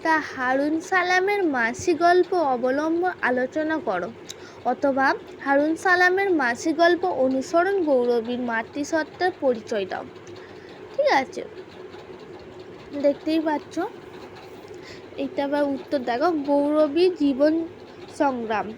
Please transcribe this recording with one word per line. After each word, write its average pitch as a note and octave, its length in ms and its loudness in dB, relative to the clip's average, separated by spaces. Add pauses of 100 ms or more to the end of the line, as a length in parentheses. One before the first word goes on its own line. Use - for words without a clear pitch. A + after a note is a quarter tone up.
তা D#4+ 100 2 (180)
হারুন C4+ 440 0 (140)
সালামের F#4 520 2 (140)
মাসি A#3+ 360 0 (140)
গল্প F4+ 260 6 (220)
অবলম্বন D4+ 600 0 (160)
আলোচনা C4 460 0 (120)
করো, F3+ 220 -2 (640)
অথবা C4+ 360 2 (380)
হারুন C#4+ 280 2 (100)
সালামের F#4 460 4 (120)
মাসি B3 300 0 (100)
গল্প E4+ 220 6 (220)
অনুসরণ E4+ 500 2 (120)
গৌরবীর A#3+ 540 2 (100)
মাতৃসত্তার D4 800 -2 (120)
পরিচয় A3 480 0
দাও। - 120 -6 (920)
ঠিক D5 140 2 (140)
আছে, - 200 -8 (1600)
দেখতেই D#4 440 2
পাচ্ছ। D4 280 -4 (1500)
এটা C#4 240 -4
আবার D4 160 0 (120)
উত্তর C#4 240 -4 (100)
দেখো, B3+ 200 0 (200)
গৌরবী D4 560 4 (160)
জীবন C#4+ 320 4 (680)
সংগ্রাম। A3+ 480 0 (100)